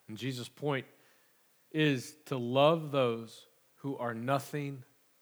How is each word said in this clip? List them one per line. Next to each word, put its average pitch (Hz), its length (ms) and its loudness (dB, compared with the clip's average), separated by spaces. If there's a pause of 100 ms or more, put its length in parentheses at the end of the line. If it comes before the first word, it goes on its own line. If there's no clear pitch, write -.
and 107 100 -10
Jesus' 123 300 -6
point, 139 380 -4 (840)
is 147 440 2 (100)
to 139 120 -4
love 143 540 4
those 117 560 0 (300)
who 139 200 -6
are 120 160 -4
nothing 135 720 -2 (380)